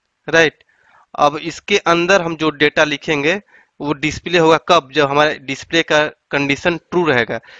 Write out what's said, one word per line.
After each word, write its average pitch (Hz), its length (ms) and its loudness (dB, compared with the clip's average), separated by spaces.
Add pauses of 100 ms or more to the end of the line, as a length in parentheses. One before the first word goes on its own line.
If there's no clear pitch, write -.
(280)
राइट। 156 360 2 (520)
अब 147 220 2
इसके 165 400 -4 (100)
अंदर 175 340 2
हम 165 160 -6
जो 156 140 -2
डेटा 147 340 0
लिखेंगे, 151 560 -2 (380)
वो 151 160 -4
डिस्प्ले 151 420 -4
होगा 160 200 6 (120)
कब, 156 220 2
जब 143 180 0
हमारे 147 300 0
डिस्प्ले 135 440 -4
का 151 240 0 (240)
कंडीशन 143 480 -2
ट्रू 175 260 -2
रहेगा। 123 340 0 (200)